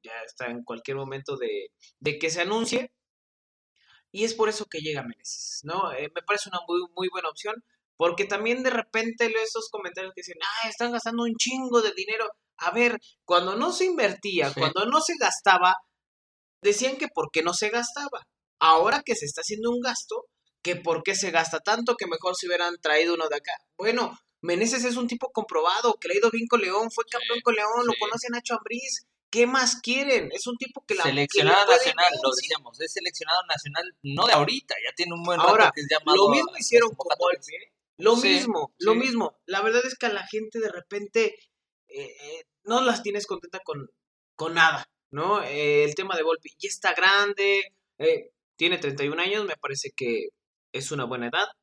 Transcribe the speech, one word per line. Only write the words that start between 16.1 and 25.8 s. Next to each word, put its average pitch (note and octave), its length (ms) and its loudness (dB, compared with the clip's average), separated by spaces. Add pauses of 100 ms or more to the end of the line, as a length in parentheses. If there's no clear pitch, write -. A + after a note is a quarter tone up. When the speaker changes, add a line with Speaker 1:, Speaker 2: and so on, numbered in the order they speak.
Speaker 1:
decían A3+ 360 0
que D#4 100 -4
por - 240 -4
qué D#3+ 100 2
no F3 120 0
se G#3+ 160 -2
gastaba. A#3+ 580 -6 (320)
Ahora E3+ 440 6
que B3 120 -2
se D3 100 -6
está C#3+ 160 -8
haciendo G#3+ 300 -4
un B3 100 -2
gasto, B3 460 -6 (340)
que F3 140 -2
por D#3+ 280 -2
qué G3 120 0
se F#3+ 160 -2
gasta D#3+ 280 0
tanto, A#3 360 0
que G3+ 100 -6
mejor F3+ 300 -4
se F3+ 120 -8
hubieran F3 340 -2
traído D#3+ 340 2
uno D#3+ 140 -2
de D3 80 -2
acá. - 160 -8 (240)
Bueno, A3+ 420 -2 (220)
Meneses A3+ 420 0
es A#3+ 120 -2
un A#3+ 120 -4
tipo A#3+ 240 -6
comprobado, G#3 680 0